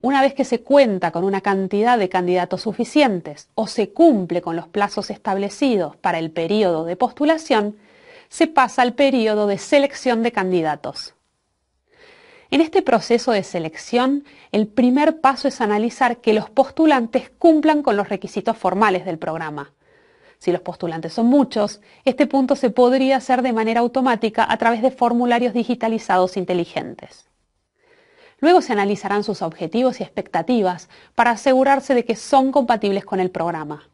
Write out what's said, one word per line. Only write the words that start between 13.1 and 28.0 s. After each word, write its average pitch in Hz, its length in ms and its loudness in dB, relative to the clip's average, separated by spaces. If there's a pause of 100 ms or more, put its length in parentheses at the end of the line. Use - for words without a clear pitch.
de 202 140 0
selección, 240 800 -4 (280)
el 214 160 0
primer 285 520 2
paso 269 280 0
es 262 120 -6
analizar 226 560 0
que 226 160 0
los 214 160 0
postulantes 269 920 0
cumplan 311 440 4
con 247 140 0
los 202 120 -2
requisitos 208 480 -6
formales 185 480 0
del 170 140 -8
programa. 156 540 -10 (680)
Si - 120 -4
los 170 120 -2
postulantes 165 500 -10
son 233 140 0
muchos, 240 540 0 (240)
este 262 220 2
punto 269 300 0
se 247 140 -2
podría 262 480 2
hacer 254 240 0
de 247 100 -2
manera 220 260 0
automática 240 720 0
a 233 60 0
través 233 260 0
de 262 80 2
formularios 240 640 0
digitalizados 220 840 -2
inteligentes. - 920 -6 (1120)